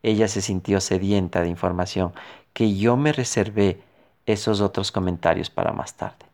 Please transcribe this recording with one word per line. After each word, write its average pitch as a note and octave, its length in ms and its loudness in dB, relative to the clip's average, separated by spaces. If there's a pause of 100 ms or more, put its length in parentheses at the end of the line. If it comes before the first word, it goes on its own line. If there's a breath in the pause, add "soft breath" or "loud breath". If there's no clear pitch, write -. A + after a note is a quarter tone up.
ella A2 260 2
se G2 140 -2
sintió F#2+ 400 0
sedienta F#2+ 600 0
de E2+ 80 0
información F2+ 640 -2 (400 loud breath)
que G#2+ 220 2
yo A2+ 220 2
me D3 160 2
reservé G#2 680 0 (440 soft breath)
esos G#2+ 340 0
otros G2+ 320 0
comentarios F2+ 580 0
para - 220 -2
más - 220 -8
tarde - 400 -12